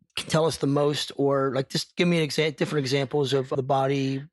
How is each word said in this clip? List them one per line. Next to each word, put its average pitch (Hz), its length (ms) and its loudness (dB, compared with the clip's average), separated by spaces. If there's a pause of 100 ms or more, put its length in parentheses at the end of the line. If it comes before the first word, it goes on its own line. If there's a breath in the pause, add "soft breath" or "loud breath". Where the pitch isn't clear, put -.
(160)
can - 120 -8
tell 160 180 4
us 147 120 0
the 143 100 -2
most, 143 500 0
or, 139 360 2
like, 139 160 -2
just - 280 -6
give 175 100 2
me 170 140 2
an 156 80 0
exa-, 151 260 0
different 151 300 -2
examples 139 480 0
of 135 160 0
the 139 140 -2
body 135 680 0